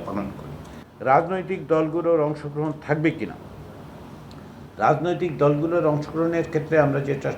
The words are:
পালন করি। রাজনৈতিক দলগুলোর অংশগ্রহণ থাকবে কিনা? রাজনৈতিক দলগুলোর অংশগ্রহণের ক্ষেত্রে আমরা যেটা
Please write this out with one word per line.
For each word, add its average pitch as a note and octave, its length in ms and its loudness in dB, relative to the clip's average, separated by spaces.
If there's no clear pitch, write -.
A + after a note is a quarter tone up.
পালন G2 320 -4
করি। - 120 -14
রাজনৈতিক E3 680 2
দলগুলোর D#3+ 540 4
অংশগ্রহণ D3 520 -2
থাকবে D#3 240 2
কিনা? G2 240 -6
রাজনৈতিক D3+ 600 2
দলগুলোর D#3 480 4
অংশগ্রহণের D#3+ 600 2
ক্ষেত্রে D#3 300 2
আমরা C#3 220 6
যেটা C#3 380 -2